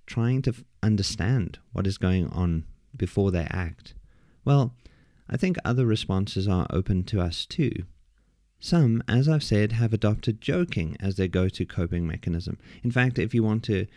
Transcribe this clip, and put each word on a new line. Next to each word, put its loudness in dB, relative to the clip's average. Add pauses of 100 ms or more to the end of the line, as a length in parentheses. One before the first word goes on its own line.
trying 0
to 0
f-, -8 (200)
understand 0 (140)
what 0
is -2
going 2
on 0 (300)
before 0
they 0
act. -8 (500)
Well, 4 (520)
I -4
think 0
other 2
responses 0
are 2
open 0
to -2
us -4
too. -2 (880)
Some, 2
as 4
I've 2
said, 2
have 0
adopted 0
joking -2
as -2
their 2
go-to 0
coping -2
mechanism. -4 (240)
In -2
fact, 2
if -2
you 2
want 0
to -2